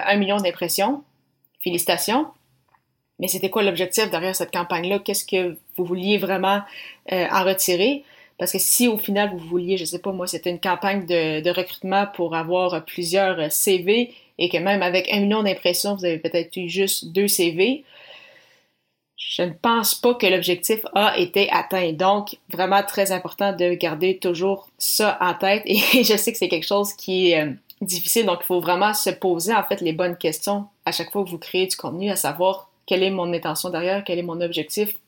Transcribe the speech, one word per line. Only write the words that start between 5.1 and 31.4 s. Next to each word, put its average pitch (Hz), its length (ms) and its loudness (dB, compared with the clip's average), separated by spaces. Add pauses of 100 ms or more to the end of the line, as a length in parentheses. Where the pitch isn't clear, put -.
que 180 320 -2 (200)
vous 180 80 -2
vouliez 190 340 0
vraiment, 190 420 0 (520)
euh, 180 180 2
en 190 140 2
retirer ? 190 580 2 (340)
Parce 180 140 -4
que 190 80 -2
si - 300 2
au 214 100 0
final 202 320 0
vous 180 80 -8
vouliez, 175 380 -2
je 175 80 -4
sais 175 160 -6
pas 202 100 -6
moi, 180 160 -6
c'était 175 240 -4
une 175 80 -4
campagne 196 480 -2
de, 160 340 0
de 170 100 2
recrutement 190 560 0 (100)
pour 165 180 -2
avoir 175 500 0
plusieurs, 180 540 0
euh, 156 100 0
C 190 300 2
V 220 340 2 (260)
et 175 100 2
que 170 80 0
même 190 260 0
avec 180 300 0
un 208 80 2
million 208 240 2
d'impressions, 185 500 0
vous 185 100 -6
avez 165 140 -2
peut-être 170 380 -4
eu 180 120 -6
juste 185 440 -2
deux 196 160 2
C 170 240 2
V, 233 320 0 (1300)
je - 260 -6
ne 175 100 -2
pense 233 420 2
pas 240 200 2
que 226 120 0
l'objectif 185 540 2 (120)
a 208 240 4
été 196 360 2
atteint. 170 400 0
Donc, 196 440 0 (120)
vraiment 190 340 2
très 196 300 0
important 190 400 -2
de 175 220 2
garder 170 440 0
toujours 190 500 -2 (100)
ça - 420 0
en 180 140 2
tête. 196 320 0
Et 220 100 2
<laughs> - 160 2 (100)
je 220 140 4
sais 220 160 0
que - 60 -10
c'est 180 100 0
quelque 165 180 -2
chose 202 280 0
qui 185 360 0
est, 160 100 4
euh, 151 120 -2 (300)
difficile. 180 440 0
Donc, 175 160 0
il - 40 -8
faut 180 140 0
vraiment 180 340 2
se - 160 0
poser 180 440 0
en 202 80 2
fait - 180 -2
les 165 120 0
bonnes 175 240 -2
questions 202 500 -2 (200)
à 165 40 2
chaque - 220 -4
fois 202 100 0
que 180 80 -8
vous 170 80 -8
créez 185 300 0